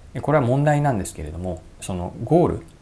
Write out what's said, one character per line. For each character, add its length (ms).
で、 80
こ 100
れ 60
は 60
問 200
題 160
な 120
ん 60
で 60
す 100
け 80
れ 80
ど 80
も、 220
そ 100
の 220
ゴ 220
ー 20
ル、 140